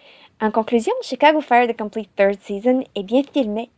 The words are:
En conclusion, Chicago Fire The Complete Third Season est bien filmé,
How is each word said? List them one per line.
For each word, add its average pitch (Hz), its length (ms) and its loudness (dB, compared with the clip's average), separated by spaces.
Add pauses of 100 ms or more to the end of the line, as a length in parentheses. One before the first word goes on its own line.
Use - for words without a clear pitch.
(420)
En 214 80 0
conclusion, 226 440 0 (100)
Chicago 302 380 2
Fire 247 260 2
The 233 100 -6
Complete 214 380 -10
Third 202 260 2
Season 247 420 -2 (120)
est 202 80 -6
bien 233 180 0
filmé, 233 560 -4